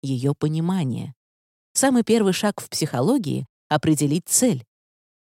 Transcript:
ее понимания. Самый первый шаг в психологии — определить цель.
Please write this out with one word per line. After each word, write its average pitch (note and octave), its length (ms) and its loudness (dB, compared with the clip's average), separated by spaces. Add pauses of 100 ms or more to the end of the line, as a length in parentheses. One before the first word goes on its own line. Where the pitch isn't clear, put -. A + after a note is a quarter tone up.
ее C3+ 320 -2
понимания. E3 800 -2 (580)
Самый B3+ 300 4
первый G#3+ 300 2
шаг - 260 -2
в - 100 -16
психологии — C#3 760 -2 (240)
определить D3+ 580 0
цель. F3 380 0 (640)